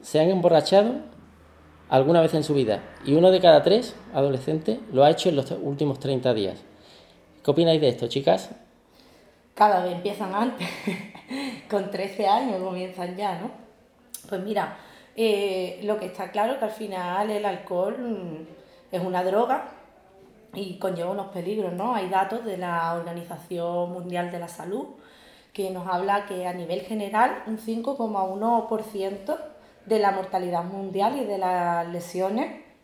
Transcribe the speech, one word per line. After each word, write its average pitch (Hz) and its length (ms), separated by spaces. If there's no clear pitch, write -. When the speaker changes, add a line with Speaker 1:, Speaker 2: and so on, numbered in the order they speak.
Speaker 1:
se - 180
han 165 100
emborrachado 185 640
alguna 151 320
vez 160 120
en 151 100
su 147 100
vida 107 280
y 139 80
uno 180 180
de 185 100
cada 156 220
tres 214 320
adolescentes 151 680
lo 135 120
ha 151 80
hecho 165 180
en 156 60
los 131 160
últimos 139 480
treinta 127 340
días. 98 260
¿Qué 143 80
opináis 160 300
de 135 80
esto, 117 180
chicas? - 420
Speaker 2:
Cada 202 300
vez 180 120
empiezan 190 380
antes. 214 340
<laughs> 262 520
Con 196 220
trece 196 360
años 214 340
comienzan 180 540
ya, 190 240
¿no? 190 120
Pues 185 140
mira, 202 340
eh, 202 680
lo 214 160
que 185 80
está 180 240
claro 220 220
es 269 60
que 226 60
al 208 60
final 190 580
el 208 160
alcohol, 185 540
mm, 180 960
es 175 80
una 185 200
droga 226 480
y 190 240
conlleva 175 340
unos 196 160
peligros, 185 460
¿no? 214 200
Hay 185 160
datos 196 360
de 190 120
la 170 380
Organización 175 960
Mundial 175 400
de 175 80
la 170 80
Salud 185 380
que 190 160
nos 180 180
habla 196 380
que 185 220
a 180 60
nivel 180 280
general 214 680
un 220 120
cinco 226 380
coma 214 260
uno 220 440
por 214 160
ciento 196 540
de 214 140
la 202 120
mortalidad 185 520
mundial 196 580
y 226 40
de 202 120
las 175 520
lesiones 190 720